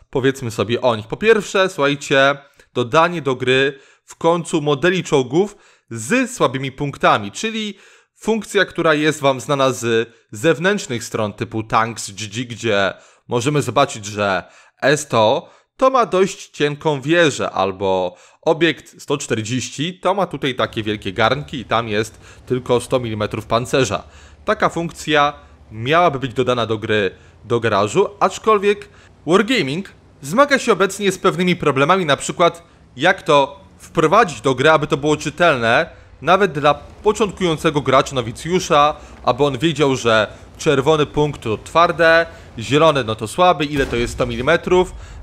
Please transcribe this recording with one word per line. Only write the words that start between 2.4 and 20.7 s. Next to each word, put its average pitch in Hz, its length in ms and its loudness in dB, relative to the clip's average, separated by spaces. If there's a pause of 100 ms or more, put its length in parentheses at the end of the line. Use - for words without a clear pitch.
dodanie 160 480 0
do 131 140 -2
gry 131 440 0 (260)
w - 100 -20
końcu 170 460 0
modeli 147 420 0
czołgów 151 540 0 (320)
z 147 460 -2
słabymi 135 360 -2
punktami, 139 600 -2
czyli 214 460 -6 (380)
funkcja, 202 500 -2
która 165 280 0
jest 151 280 0
wam 135 180 2
znana 135 320 0
z 117 380 -2 (220)
zewnętrznych 156 720 -2
stron 104 300 -4
typu 110 300 -6
Tanks 113 480 -2
G 101 160 -10
G, 113 180 -8
gdzie 101 480 -2 (340)
możemy 139 340 -2
zobaczyć, 117 440 -2
że 101 380 -2 (380)
S 147 200 2
sto 123 480 0 (320)
to 262 80 6
ma 254 160 2
dość 185 440 -2
cienką 147 520 -2
wieżę, 135 500 2
albo 95 640 -2 (260)
obiekt 160 600 -2
sto 147 160 -4
czterdzieści 127 840 -6
to 185 140 0
ma 196 140 -2
tutaj 143 280 -6
takie 110 280 -4